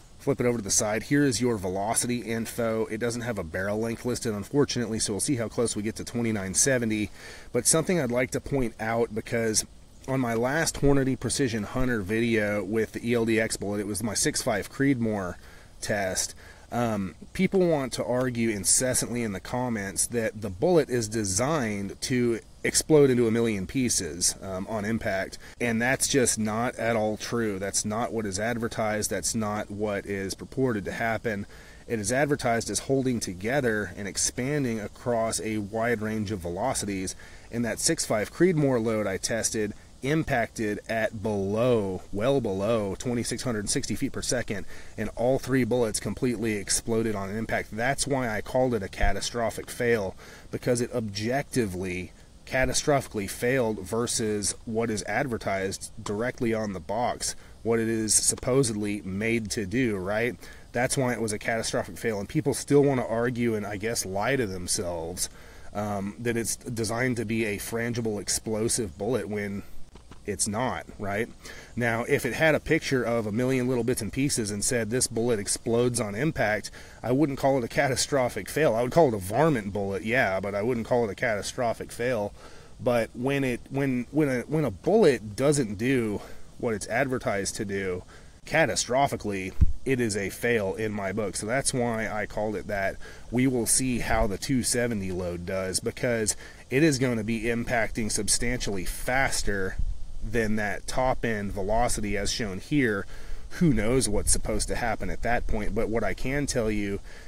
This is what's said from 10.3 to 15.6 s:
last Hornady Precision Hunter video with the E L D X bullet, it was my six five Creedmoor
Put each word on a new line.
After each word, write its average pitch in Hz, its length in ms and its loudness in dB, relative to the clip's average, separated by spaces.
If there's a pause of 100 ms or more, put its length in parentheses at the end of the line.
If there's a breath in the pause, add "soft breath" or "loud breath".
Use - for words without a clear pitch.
last 131 480 0
Hornady 135 360 4
Precision 117 460 0
Hunter 123 380 0
video 104 640 2
with 107 300 0
the 113 160 -4
E 120 40 4
L 117 120 4
D 110 140 4
X 110 180 0
bullet, 101 220 -2
it 101 80 -2
was 101 140 -4
my 107 140 -4
six - 260 0
five 107 300 0
Creedmoor 113 640 2 (460 loud breath)